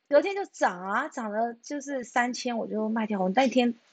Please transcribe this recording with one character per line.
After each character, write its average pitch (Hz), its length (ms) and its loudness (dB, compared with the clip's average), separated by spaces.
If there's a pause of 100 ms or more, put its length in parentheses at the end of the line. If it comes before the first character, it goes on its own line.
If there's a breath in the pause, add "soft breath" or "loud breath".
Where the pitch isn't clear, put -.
隔 285 140 6
天 392 140 0
就 392 100 -4
涨 196 420 -2
啊， 247 220 -2
涨 220 220 -8
了 233 320 -2
就 294 180 -6
是 269 220 -6
三 247 280 0
千， 240 280 -4
我 196 80 -4
就 214 220 -2
卖 220 180 -2
掉。 208 120 -2
我 185 100 2
那 254 180 4
天 240 260 4 (200)